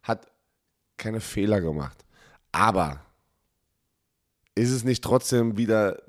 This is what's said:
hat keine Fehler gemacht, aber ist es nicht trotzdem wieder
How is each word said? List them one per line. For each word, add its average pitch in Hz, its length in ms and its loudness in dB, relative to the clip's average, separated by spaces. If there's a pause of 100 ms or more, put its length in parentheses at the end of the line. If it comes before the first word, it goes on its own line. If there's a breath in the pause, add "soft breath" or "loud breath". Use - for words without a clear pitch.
hat - 240 -6 (720)
keine 110 200 -6
Fehler 104 420 0
gemacht, 76 440 -6 (480 soft breath)
aber 87 480 2 (1500)
ist 117 160 2
es 127 140 -2
nicht 127 180 0
trotzdem 120 540 2
wieder 107 520 2